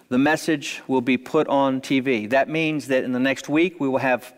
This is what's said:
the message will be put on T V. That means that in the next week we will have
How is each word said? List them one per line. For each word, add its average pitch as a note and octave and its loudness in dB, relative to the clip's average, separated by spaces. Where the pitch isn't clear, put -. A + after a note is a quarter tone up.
the B2 0
message D3+ 0
will C3 2
be B2 2
put D3+ 0
on C3+ 2
T C3+ 0
V. B2 0
That C3+ 2
means D#3 -2
that C3 0
in B2+ -4
the B2 -2
next C3+ -2
week E3+ 0
we C#3 -2
will C3 0
have B2 -2